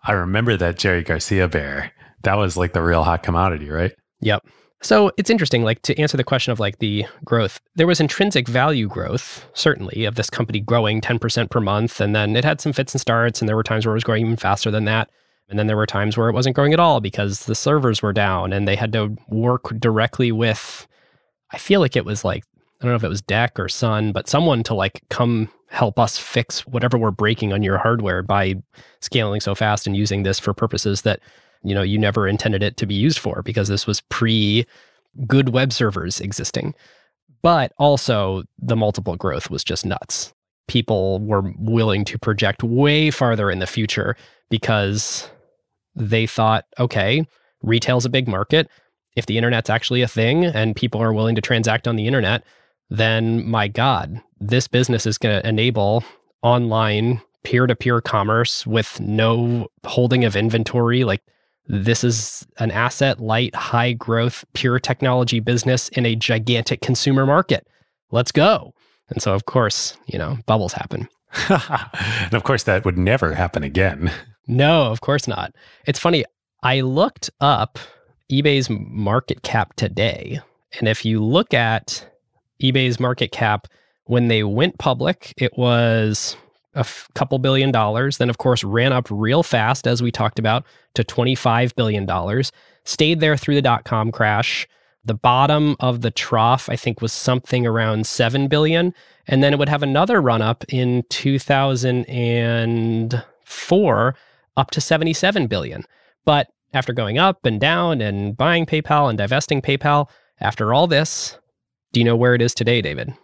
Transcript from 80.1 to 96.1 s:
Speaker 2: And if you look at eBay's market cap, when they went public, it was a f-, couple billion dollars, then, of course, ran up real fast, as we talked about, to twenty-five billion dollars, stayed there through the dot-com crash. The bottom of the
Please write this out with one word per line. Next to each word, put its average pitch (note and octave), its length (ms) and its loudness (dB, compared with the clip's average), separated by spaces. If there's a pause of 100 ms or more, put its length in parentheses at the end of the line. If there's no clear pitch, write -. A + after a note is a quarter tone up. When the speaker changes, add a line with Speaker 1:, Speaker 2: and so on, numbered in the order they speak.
Speaker 2:
And A2 100 -2
if A2 160 0
you A2 200 0
look C#3 280 0
at A2+ 560 -2 (540)
eBay's B2+ 380 2
market B2+ 320 -2
cap, G#2+ 360 -2 (360)
when A#2+ 240 2
they A2 160 2
went A#2+ 340 0
public, C3+ 600 -2
it B2 200 -2
was A#2 800 0 (380)
a D3 60 -6
f-, - 340 -8
couple C#3+ 240 0
billion C3+ 320 2
dollars, A#2 480 0
then, B2 100 2
of A2+ 80 -4
course, B2 260 2
ran A#2 300 2
up B2+ 160 0
real A2 320 2
fast, B2 460 0
as A#2+ 160 0
we A#2+ 80 0
talked G#2+ 260 -2
about, A2+ 260 2 (300)
to A#2 100 0
twenty-five B2 720 0
billion G#2+ 300 0
dollars, F#2+ 460 -2 (320)
stayed D#3 380 2
there D3+ 160 2
through C#3+ 180 0
the C#3 80 2
dot-com A2+ 480 2
crash. G#2+ 560 0 (380)
The A2 100 0
bottom C#3+ 640 4
of B2 220 0
the A#2 100 0